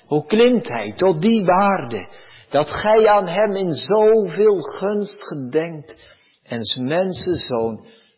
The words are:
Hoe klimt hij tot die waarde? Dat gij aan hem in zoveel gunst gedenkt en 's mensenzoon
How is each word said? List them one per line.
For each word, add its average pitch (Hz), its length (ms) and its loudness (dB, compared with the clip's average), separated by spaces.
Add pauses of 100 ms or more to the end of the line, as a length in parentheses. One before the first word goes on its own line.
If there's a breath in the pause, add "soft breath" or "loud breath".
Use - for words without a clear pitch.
Hoe 151 180 -2
klimt 233 420 2
hij 110 280 -8
tot 175 260 2
die 214 240 2
waarde? 175 840 -2 (220 loud breath)
Dat 147 200 0
gij 220 380 4
aan 208 200 4
hem 202 240 0
in 190 220 -2
zoveel 208 880 2
gunst 202 680 -6
gedenkt 151 920 -8 (260 soft breath)
en 117 200 -8
's - 120 -4
mensenzoon 135 1080 -4 (320 soft breath)